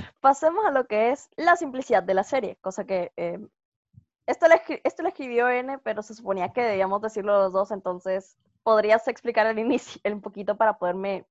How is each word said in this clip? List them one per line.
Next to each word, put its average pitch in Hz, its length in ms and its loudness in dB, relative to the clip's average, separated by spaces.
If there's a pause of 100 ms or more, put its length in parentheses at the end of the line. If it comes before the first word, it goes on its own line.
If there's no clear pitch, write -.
(200)
pasemos 320 460 2
a 339 60 2
lo 262 160 0
que 220 240 2
es - 240 -8
la 339 180 4
simplicidad 262 480 -2
de 185 120 0
la 190 100 2
serie, 226 360 -4
cosa 190 240 -8
que, 185 320 -4
eh, 175 220 -6 (880)
esto 320 220 2
lo 330 80 8
escri-, 330 280 -2
esto 262 200 -4
lo 330 40 0
escribió 247 400 0
N, 254 300 -2
pero 214 240 -6
se 214 120 -14
suponía 196 380 -4
que 247 100 -2
debíamos 196 380 0
decirlo 208 380 0
los 196 140 2
dos, 190 180 0
entonces, 190 680 -6 (260)
¿podrías 220 460 4
explicar 226 380 0
el 220 120 -2
inicio, 240 460 -2
un 208 160 -4
poquito 202 360 -6
para 220 220 2
poderme 190 520 -4